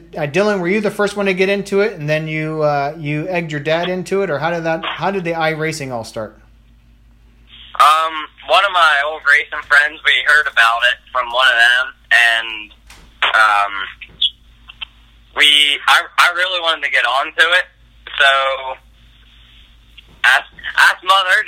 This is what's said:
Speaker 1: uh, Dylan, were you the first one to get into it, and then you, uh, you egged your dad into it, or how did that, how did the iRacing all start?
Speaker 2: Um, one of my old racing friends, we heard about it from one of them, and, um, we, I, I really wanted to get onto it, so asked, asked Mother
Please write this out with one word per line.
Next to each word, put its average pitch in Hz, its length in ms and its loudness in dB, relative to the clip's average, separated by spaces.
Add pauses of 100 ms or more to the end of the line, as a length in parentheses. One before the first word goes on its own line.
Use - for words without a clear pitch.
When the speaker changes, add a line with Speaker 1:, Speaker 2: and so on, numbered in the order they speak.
(160)
Speaker 1:
uh, 156 120 -4
Dylan, 196 320 0
were 175 80 -4
you 202 140 0
the 202 100 -2
first 202 260 -2
one 202 80 -4
to 190 80 0
get 190 160 0
into 196 300 -2
it, 214 140 0
and 151 140 -8
then 156 200 -2
you, 156 340 -6
uh, 147 380 0
you 151 300 -4
egged 170 220 -4
your 147 100 -6
dad 165 280 -2
into 185 320 -4
it, 190 80 -2
or 143 80 -2
how 160 140 -2
did 170 140 -4
that, 165 200 -2
how 165 240 -4
did 196 140 -4
the 170 80 -4
iRacing 156 600 -4
all 117 120 -6
start? - 340 -10 (1400)
Speaker 2:
Um, 156 480 2 (200)
one 170 160 4
of 196 100 0
my 156 340 4
old 156 200 -6
racing 147 400 0
friends, 147 380 2
we 143 80 2 (140)
heard 147 200 4
about 117 340 2 (100)
it - 80 -6 (120)
from 123 200 -4
one 127 160 2
of 123 100 2
them, 123 360 2 (180)
and, 113 600 0 (520)
um, 104 500 2 (1600)
we, 147 520 2
I, 151 160 2 (140)
I 165 180 4
really 180 260 -2
wanted 160 240 -2
to 135 60 -4
get 131 140 0
onto 143 360 -2
it, 175 240 2 (540)
so 135 580 0 (1500)
asked, 135 300 2 (240)
asked 180 260 2
Mother 190 440 2